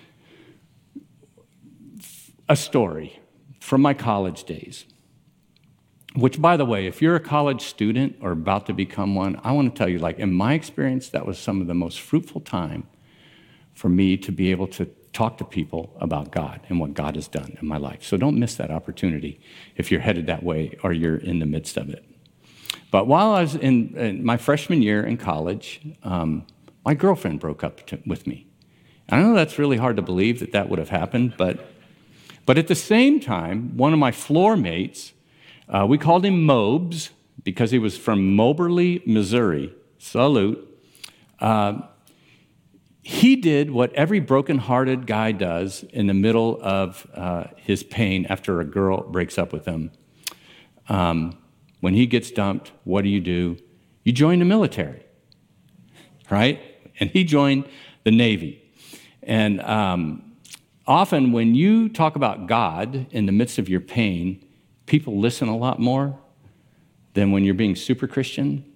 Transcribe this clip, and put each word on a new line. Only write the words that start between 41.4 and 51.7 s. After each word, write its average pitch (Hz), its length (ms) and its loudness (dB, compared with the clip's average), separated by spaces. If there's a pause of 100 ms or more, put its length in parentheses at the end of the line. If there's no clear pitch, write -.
he - 320 6
did 151 360 2
what 123 220 0
every 170 260 2
brokenhearted 131 880 0
guy 110 240 0
does 95 600 -4
in 101 160 -2
the 98 60 2
middle 113 480 2
of, 95 520 -4
uh, 90 320 -6 (100)
his - 280 -4
pain 95 440 -2
after 95 320 -2
a 82 60 -2
girl 95 380 0
breaks - 340 -6
up 87 160 -4
with 78 120 -10
him. 80 260 -6 (960)
Um, 85 480 0 (420)